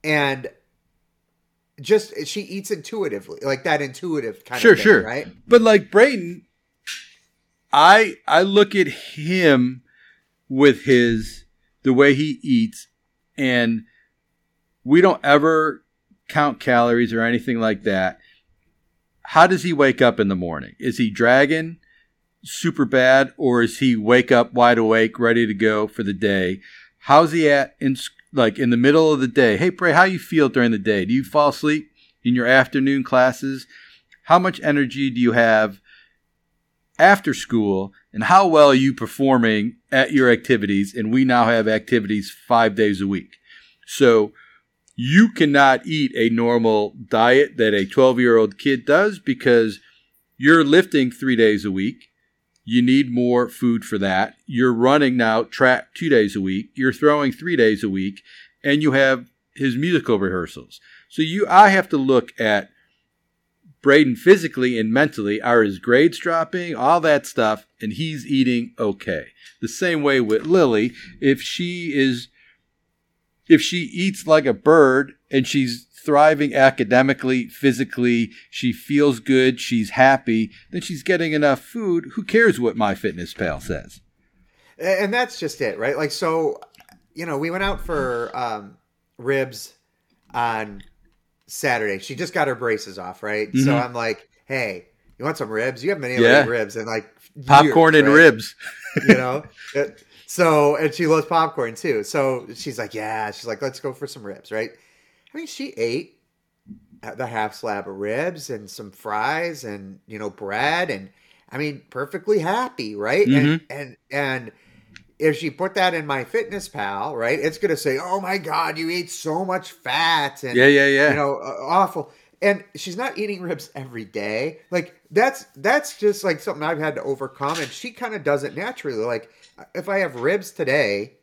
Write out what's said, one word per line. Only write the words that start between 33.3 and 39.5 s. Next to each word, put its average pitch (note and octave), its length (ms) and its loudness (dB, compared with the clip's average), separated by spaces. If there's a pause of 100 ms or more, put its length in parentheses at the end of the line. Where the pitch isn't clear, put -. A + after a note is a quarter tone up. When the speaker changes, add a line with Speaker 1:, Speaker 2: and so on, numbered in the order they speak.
Speaker 2:
How F3 140 4
much F#3 240 -2
energy C#3 480 -2
do A#2+ 100 -6
you A#2+ 120 4
have A2 480 2 (1160)
after F#3 360 4
school, G2 580 -2 (200)
and A2 120 -6
how F#3+ 220 4
well D3+ 220 6
are C3+ 60 6
you C3 200 0
performing A#2 840 0 (140)